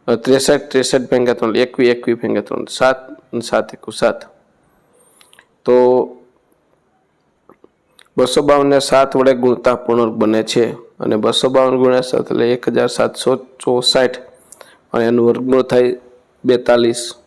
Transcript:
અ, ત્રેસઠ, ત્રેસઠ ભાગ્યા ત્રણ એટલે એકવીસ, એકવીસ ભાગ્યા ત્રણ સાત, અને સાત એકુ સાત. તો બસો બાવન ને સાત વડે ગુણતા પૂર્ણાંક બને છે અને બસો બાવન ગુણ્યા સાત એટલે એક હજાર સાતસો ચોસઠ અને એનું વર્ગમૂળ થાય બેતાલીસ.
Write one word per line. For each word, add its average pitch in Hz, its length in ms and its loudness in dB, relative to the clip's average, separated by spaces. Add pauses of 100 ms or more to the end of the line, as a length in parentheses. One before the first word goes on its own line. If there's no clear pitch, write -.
અ, 117 100 0
ત્રેસઠ, 135 540 0
ત્રેસઠ 127 400 0
ભાગ્યા 123 240 0
ત્રણ 117 160 -2
એટલે 120 120 0
એકવીસ, 123 260 0
એકવીસ 120 280 0
ભાગ્યા 110 260 -4
ત્રણ - 260 -8
સાત, 127 300 0 (340)
અને 120 80 -6
સાત 113 340 -4
એકુ - 180 -18
સાત. - 260 -2 (1500)
તો 123 120 4 (2500)
બસો 127 260 2
બાવન 143 240 4
ને 139 140 4
સાત 135 360 0
વડે 131 180 4
ગુણતા 120 420 0
પૂર્ણાંક 117 380 0
બને 110 280 0
છે 117 220 0 (360)
અને 110 160 -2
બસો 113 320 0
બાવન 131 300 2
ગુણ્યા 127 220 2
સાત - 300 -4
એટલે 120 220 0
એક 123 160 -4
હજાર 123 200 -2
સાતસો 123 480 -2 (220)
ચોસઠ 127 640 -2 (720)
અને 117 140 0
એનું 117 200 2
વર્ગમૂળ 127 360 0
થાય 123 340 0 (480)
બેતાલીસ. 120 580 2 (240)